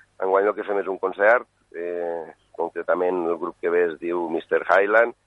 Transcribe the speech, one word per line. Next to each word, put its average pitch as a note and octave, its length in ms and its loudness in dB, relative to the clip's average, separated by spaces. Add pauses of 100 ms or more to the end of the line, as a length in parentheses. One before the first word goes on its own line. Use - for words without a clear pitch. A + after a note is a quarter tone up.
(220)
enguany F#2+ 280 2
el G#2 40 0
que G2 120 -8
fem G2+ 160 -2
és F2 80 -4
un F#2 120 -6
concert, G2+ 460 2 (260)
eh, E2+ 500 -6 (300)
concretament F2 720 -2
el E2+ 140 -2
grup E2+ 200 -10
que E2+ 120 -2
ve F2 160 2
es D#2+ 100 -8
diu E2+ 320 -4
Mister D#2+ 320 -2
Highland, G#2 540 4 (100)